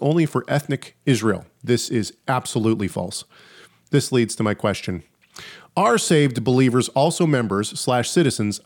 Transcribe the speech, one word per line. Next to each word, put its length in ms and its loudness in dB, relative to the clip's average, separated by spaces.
only 240 2
for 220 -4
ethnic 480 -4
Israel. 400 0
This 240 0
is 240 -2
absolutely 600 -2
false. 360 -8
This 220 0
leads 240 0
to 60 -6
my 120 0
question. 480 -4
Are 220 2
saved 460 2
believers 460 4
also 360 0
members 520 -2
slash 320 0
citizens 560 0